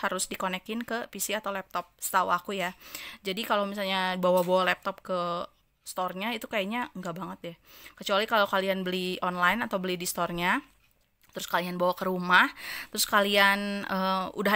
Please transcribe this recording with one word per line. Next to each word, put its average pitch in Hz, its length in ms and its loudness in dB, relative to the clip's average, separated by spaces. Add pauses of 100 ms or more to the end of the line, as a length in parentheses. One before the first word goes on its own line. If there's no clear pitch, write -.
harus 190 260 -2
dikonekin 196 560 -6
ke 233 240 -6
P 196 140 -10
C - 100 -4
atau 202 220 -4
laptop 185 480 -8
setahu 185 320 2
aku 196 240 -4
ya. 185 160 -4 (480)
Jadi 202 260 -6
kalau 208 160 2
misalnya 190 540 -2
bawa-bawa 180 500 4
laptop 190 320 -2
ke 175 460 -4 (400)
store-nya 185 500 -4
itu - 140 -10
kayaknya 226 420 -4
enggak 185 240 -8
banget 180 240 -10
deh. 170 160 -12 (400)
Kecuali 208 320 0
kalau 214 220 4
kalian 190 340 2
beli 185 400 -2
online 180 400 2
atau 214 160 -2
beli 185 160 -2
di 175 80 -6
store-nya, 175 560 0 (680)
terus - 180 -12
kalian 180 320 -2
bawa 180 160 2
ke 185 140 -4
rumah, 180 420 4 (400)
terus - 160 -2
kalian, 202 800 4
eh, 190 380 0 (100)
udah 202 220 0